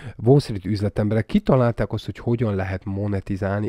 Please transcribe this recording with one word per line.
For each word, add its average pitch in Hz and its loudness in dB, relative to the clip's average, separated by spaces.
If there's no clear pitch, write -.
Wall 131 8
Street 95 -4
üzletemberek 104 0
kitalálták 120 2
azt, 110 -6
hogy - -10
hogyan 117 -2
lehet 95 -4
monetizálni 101 -2